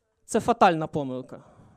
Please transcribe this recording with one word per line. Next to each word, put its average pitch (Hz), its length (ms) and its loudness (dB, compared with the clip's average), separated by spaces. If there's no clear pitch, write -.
Це 226 140 -2
фатальна 185 480 2
помилка. 131 560 -8